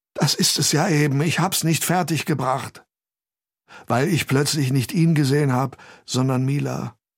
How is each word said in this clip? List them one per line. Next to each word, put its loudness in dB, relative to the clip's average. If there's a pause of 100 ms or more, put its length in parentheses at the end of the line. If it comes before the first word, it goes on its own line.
(140)
Das 0
ist 0
es 0
ja 2
eben, 2
ich 0
hab's 0
nicht 0
fertiggebracht. -2 (1000)
Weil 0
ich -2
plötzlich 0
nicht -2
ihn 2
gesehen 2
hab, -2 (280)
sondern 0
Mila. -4 (200)